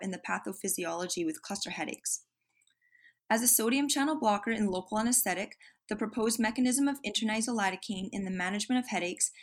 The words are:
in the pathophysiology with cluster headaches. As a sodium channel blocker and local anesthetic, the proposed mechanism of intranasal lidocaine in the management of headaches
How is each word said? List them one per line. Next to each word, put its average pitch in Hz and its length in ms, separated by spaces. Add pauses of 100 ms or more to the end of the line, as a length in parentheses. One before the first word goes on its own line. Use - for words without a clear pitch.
in 190 80
the 180 180
pathophysiology 175 960
with 160 160
cluster - 300
headaches. - 500 (1080)
As 226 100
a 247 60
sodium 254 400
channel 294 320
blocker 226 320
and 214 180
local 185 300
anesthetic, 220 560 (320)
the 214 80
proposed 220 440
mechanism 254 480
of 277 180
intranasal 220 520
lidocaine 190 560
in 196 100
the 185 80
management 202 480
of 247 100
headaches 180 420 (120)